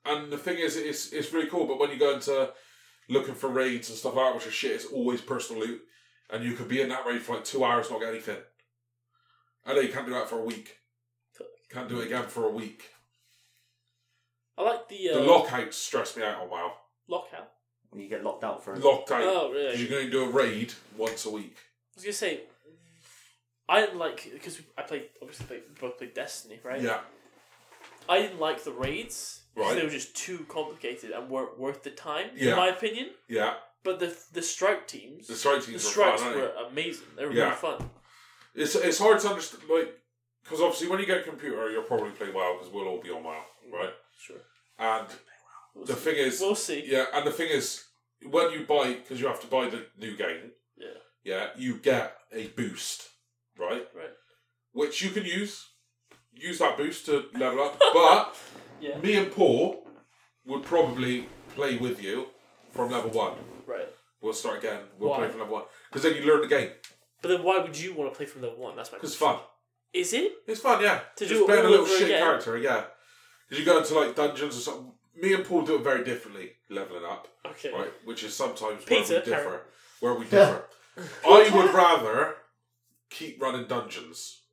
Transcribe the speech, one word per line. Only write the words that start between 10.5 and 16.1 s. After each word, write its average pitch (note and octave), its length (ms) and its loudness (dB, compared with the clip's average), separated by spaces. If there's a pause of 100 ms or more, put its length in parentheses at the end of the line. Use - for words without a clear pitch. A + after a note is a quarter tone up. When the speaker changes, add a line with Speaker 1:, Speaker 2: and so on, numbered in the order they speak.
Speaker 2:
Fuck. - 140 -18 (240)
Speaker 1:
Can't B2 180 -12
do B2 100 -6
it A2+ 60 -6
again B2+ 220 -4
for A#2 180 -4
a G#2 60 2
week. A2 400 -10 (1700)
Speaker 2:
I D#3+ 60 -4
like A#3 240 0
the, F#3+ 220 -6
uh, D3+ 60 0
Speaker 1:
The C3+ 80 2
lockouts B2+ 540 4
stress - 380 -6